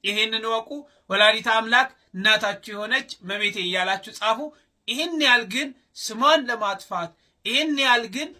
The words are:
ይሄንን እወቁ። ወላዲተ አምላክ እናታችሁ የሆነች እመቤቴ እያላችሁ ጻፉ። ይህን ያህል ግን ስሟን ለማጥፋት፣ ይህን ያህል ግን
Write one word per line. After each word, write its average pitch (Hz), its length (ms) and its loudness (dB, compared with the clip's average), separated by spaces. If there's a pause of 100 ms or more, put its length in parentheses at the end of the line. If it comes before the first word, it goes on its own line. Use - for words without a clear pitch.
ይሄንን 220 400 -2
እወቁ። 226 240 -2 (400)
ወላዲተ 214 420 4
አምላክ 226 380 4 (220)
እናታችሁ 208 600 0
የሆነች 220 440 -4
እመቤቴ 202 460 -4
እያላችሁ 185 540 -2
ጻፉ። 226 240 0 (500)
ይህን 320 320 -4
ያህል 247 260 4
ግን 254 220 -4 (300)
ስሟን 285 480 2
ለማጥፋት፣ 196 640 -6 (340)
ይህን 285 340 0
ያህል 240 300 4
ግን 269 200 -6 (100)